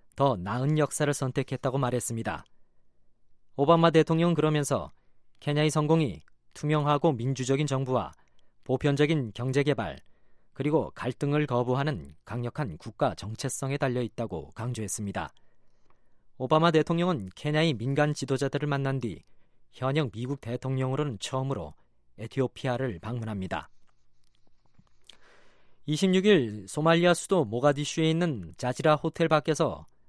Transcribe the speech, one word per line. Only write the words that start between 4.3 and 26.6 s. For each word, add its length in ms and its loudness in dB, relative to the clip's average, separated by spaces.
그러면서 580 0
케냐의 300 0
성공이 520 2
투명하고 580 2
민주적인 540 0
정부와 460 -2
보편적인 720 2
경제 300 0
개발, 340 -2
그리고 420 0
갈등을 540 -2
거부하는 640 -2
강력한 540 -6
국가 380 -4
정체성에 600 -6
달려 260 0
있다고 500 -6
강조했습니다. 800 -6
오바마 320 4
대통령은 640 0
케냐의 380 0
민간 400 0
지도자들을 560 -2
만난 320 -2
뒤 240 -8
현역 400 -2
미국 300 -6
대통령으로는 760 -4
처음으로 540 -6
에티오피아를 800 -4
방문합니다. 720 -6
이십육 400 2
일 420 4